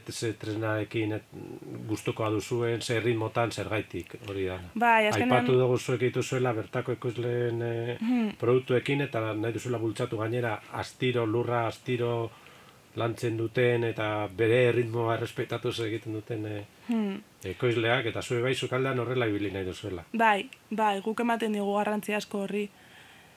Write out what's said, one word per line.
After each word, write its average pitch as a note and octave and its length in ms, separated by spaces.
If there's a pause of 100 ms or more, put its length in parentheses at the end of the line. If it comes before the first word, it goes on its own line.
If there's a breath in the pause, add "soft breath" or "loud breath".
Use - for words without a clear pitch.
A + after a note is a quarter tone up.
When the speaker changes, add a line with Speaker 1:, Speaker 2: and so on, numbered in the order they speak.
(100)
Speaker 1:
ze A2 220
tresnaekin, G#2+ 800
eh, G#2 80 (640)
gustukoa A2 420
duzuen, A#2 520
ze A2+ 180
ritmotan, A2 540
zergaitik, F#2+ 640 (100)
hori G2 200
da. F2+ 120 (140)
Speaker 2:
Bai, A3+ 340
azkenean G#3+ 240
Speaker 1:
Aipatu B2+ 260
dugu B2+ 200
zuek A#2+ 240
dituzuela B2 500
bertako A#2 400
ekoizleen, A#2+ 720
eh, A#2 400
Speaker 2:
Hmm. A3+ 360
Speaker 1:
produktuekin, B2+ 640
eta A2 320
nahi A2 200
duzula A#2 240
bultzatu A2+ 400
gainera A2+ 420 (140)
astiro, A#2+ 520
lurra A#2 420
astiro A#2+ 640 (640 loud breath)
lantzen A2+ 420
duten, A#2 460
eta G#2+ 480
bere A#2 380
erritmoa A#2 480
errespetatuz A#2 640
egiten A2 320
duten, A2 320
eh, G#2 200 (220)
Speaker 2:
Hmm. G#3+ 340 (220)
Speaker 1:
ekoizleak, A#2 600
eta G#2 160
zue A#2+ 200
bai B2+ 140
sukaldean C3 440
horrela A#2+ 280
ibili G2+ 240
nahi F#2+ 140
duzuela. F#2 480
Speaker 2:
Bai, A3+ 360 (200)
bai, G#3 320
guk A3 180
ematen A#3 320
diogu G3+ 240
garrantzi G#3 380
asko G#3 300
horri. G3+ 260 (680 loud breath)